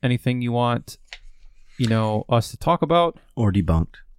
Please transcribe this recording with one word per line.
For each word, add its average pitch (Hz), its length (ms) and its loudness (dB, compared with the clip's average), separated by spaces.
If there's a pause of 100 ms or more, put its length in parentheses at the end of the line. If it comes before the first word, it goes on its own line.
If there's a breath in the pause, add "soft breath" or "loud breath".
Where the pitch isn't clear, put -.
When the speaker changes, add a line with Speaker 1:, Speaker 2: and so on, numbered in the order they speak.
Speaker 1:
anything 123 400 0
you 120 100 -2
want, 120 460 -2 (800)
you 123 80 0
know, 110 420 0
us 120 220 0
to - 60 -16
talk 170 260 0
about 170 340 2 (180)
Speaker 2:
Or 110 160 2
debunked. 82 440 0 (220)